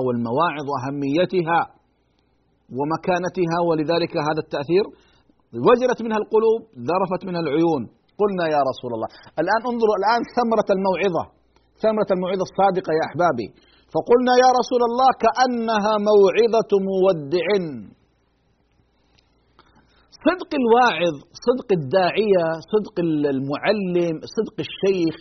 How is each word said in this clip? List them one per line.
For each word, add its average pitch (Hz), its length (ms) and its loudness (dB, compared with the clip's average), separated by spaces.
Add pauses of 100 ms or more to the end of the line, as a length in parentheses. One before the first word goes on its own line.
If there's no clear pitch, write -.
والمواعظ 131 680 -2
وأهميتها 143 880 -2 (1200)
ومكانتها، 170 800 -4 (100)
ولذلك 160 440 -2 (160)
هذا 156 160 -2
التأثير 165 400 -2 (840)
وجلت 240 380 4
منها 220 180 -4
القلوب، 220 380 2 (280)
ذرفت 180 400 -2
منها 170 180 -4
العيون. 151 360 0 (380)
قلنا: 196 240 0 (100)
"يا 147 60 2 (100)
رسول 120 260 -8
الله"، 110 120 -6 (320)
الآن 208 300 -2
انظروا 220 300 2
الآن 226 200 2 (180)
ثمرة 226 380 0
الموعظة، 185 480 -2 (600)
ثمرة 214 320 0
الموعظة 185 320 -4
الصادقة 190 500 0
يا 156 100 0
أحبابي. 143 400 -2 (460)
فقلنا: 247 380 2 (120)
"يا 254 60 8 (100)
رسول 240 280 0
الله، 254 220 4 (140)
كأنها 226 680 0 (180)
موعظة 208 600 4 (180)
مودع". 175 580 0 (2750)
صدق 359 220 -4 (100)
الواعظ، 220 560 4 (300)
صدق 247 220 0 (100)
الداعية، 175 680 2 (260)
صدق 214 220 -2 (120)
ال-، 147 280 0
المعلم، 170 840 -2 (200)
صدق 220 200 -4 (100)
الشيخ 180 540 -2